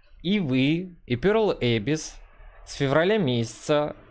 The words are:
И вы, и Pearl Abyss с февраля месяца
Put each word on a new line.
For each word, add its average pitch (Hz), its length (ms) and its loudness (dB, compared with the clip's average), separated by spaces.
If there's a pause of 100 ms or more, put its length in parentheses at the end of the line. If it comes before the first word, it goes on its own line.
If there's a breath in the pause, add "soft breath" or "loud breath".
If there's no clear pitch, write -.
(240 soft breath)
И 202 160 0
вы, 151 560 0 (100)
и 123 100 -2
Pearl 202 440 2
Abyss 120 540 0 (520)
с - 100 -14
февраля 156 420 2
месяца 147 800 0 (160)